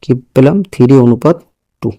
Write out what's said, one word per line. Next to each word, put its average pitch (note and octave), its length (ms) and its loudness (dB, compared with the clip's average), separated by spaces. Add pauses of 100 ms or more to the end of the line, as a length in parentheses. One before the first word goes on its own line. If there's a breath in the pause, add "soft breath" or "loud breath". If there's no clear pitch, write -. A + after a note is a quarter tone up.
কি - 80 -10 (220)
পেলাম? C#3 240 2 (140)
থ্রি B2+ 240 0 (100)
অনুপাত B2 320 0 (460)
টু। A#2 60 -6 (100)